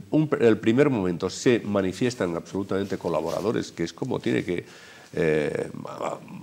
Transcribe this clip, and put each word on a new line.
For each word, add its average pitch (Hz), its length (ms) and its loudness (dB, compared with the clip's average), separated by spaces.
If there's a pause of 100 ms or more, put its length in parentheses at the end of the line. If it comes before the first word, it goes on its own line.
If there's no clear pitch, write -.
(120)
un, 151 180 2 (100)
el 110 180 6
primer 131 320 4
momento, 92 400 0
se 120 300 2
manifiestan 98 760 0
absolutamente 95 600 -4
colaboradores, 85 760 -2
que 85 100 -4
es 87 80 -4
como 113 280 -4
tiene 117 260 0
que, 87 180 -4 (500)
eh, 78 600 0
ma-, - 460 -8 (240)